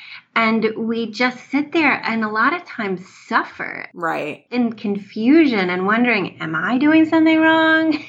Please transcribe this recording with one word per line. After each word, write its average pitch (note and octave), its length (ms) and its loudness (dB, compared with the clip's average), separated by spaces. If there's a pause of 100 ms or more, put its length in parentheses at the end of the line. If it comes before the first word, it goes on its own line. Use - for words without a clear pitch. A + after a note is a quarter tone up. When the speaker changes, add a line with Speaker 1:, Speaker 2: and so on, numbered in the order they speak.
(360)
Speaker 1:
And A3+ 300 0 (120)
we A3+ 340 -4
just B3 380 -4
sit C#4+ 220 -4
there D4+ 340 0
and A3+ 180 -4
a G#3+ 60 -4
lot A3+ 240 0
of F4 100 -6
times F#3+ 420 -8 (220)
suffer - 680 -6
Speaker 2:
Right. D3+ 580 -6
Speaker 1:
in A#3 220 -2
confusion A3 960 2
and F#3 160 -2
wondering, A3 540 0
"Am D#3+ 160 -6
I F#3+ 220 -2
doing D#4 280 4
something D#4+ 340 4
wrong?" D#4+ 580 2 (120)